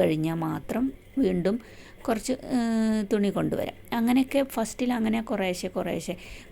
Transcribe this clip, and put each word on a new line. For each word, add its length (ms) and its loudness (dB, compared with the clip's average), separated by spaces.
കഴിഞ്ഞാൽ 340 2
മാത്രം 580 -2
വീണ്ടും 420 2
കുറച്ച്, 240 0
ഏ, 720 2
തുണി 160 4
കൊണ്ടുവരാം. 460 0
അങ്ങനെയൊക്കെ 500 4
ഫസ്റ്റിൽ 500 -2
അങ്ങനെ 300 2
കുറേശ്ശെ 460 -2
കുറേശ്ശെ, 480 -4